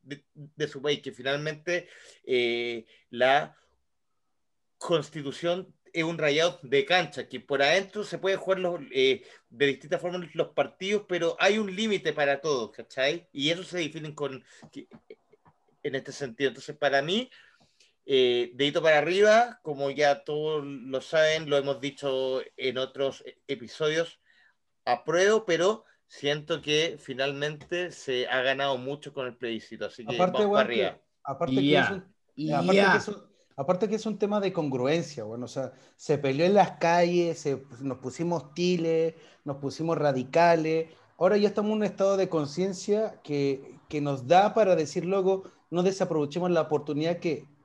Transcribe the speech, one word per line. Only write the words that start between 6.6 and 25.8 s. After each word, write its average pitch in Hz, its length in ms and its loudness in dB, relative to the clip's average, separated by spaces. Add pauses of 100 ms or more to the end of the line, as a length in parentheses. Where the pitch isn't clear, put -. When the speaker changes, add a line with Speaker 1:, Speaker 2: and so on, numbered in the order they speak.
Speaker 1:
de 139 220 2
cancha, 165 440 0
que 123 120 -10
por 139 220 -2
adentro 190 420 0
se 165 140 -10
puede 185 180 -2
jugar 185 240 -2
los, 175 200 -4 (120)
eh, 131 300 2 (260)
de 123 180 0
distintas 143 340 -2
formas 175 340 -6
los 160 140 -2
partidos, 190 600 -2
pero 170 320 -2
hay 202 180 4
un 196 160 -4
límite 190 380 -2
para 139 280 0
todos, 131 300 -2
¿cachai? 139 640 -4
Y 143 180 -2
eso 175 140 -4
se 180 140 -8
definen 151 360 -8
con, 135 300 -8 (260)
que, - 160 -16 (960)
en 117 120 -6
este 131 180 -8
sentido. 135 360 -4
Entonces, 135 280 -8
para 139 260 2
mí, 208 280 -4 (760)
eh, 123 480 2
dedito 143 280 0
para 156 160 6
arriba, 214 640 4
como 139 280 -4
ya 143 340 2
todos 151 400 -4
lo 131 360 -8
saben, 156 500 2
lo 143 60 4
hemos 135 240 0
dicho 131 600 -4 (160)
en 127 220 -2
otros 131 480 -4
e-, - 120 -18 (100)
episodios, 151 720 -4 (640)
apruebo, 185 600 2
pero 185 400 2 (220)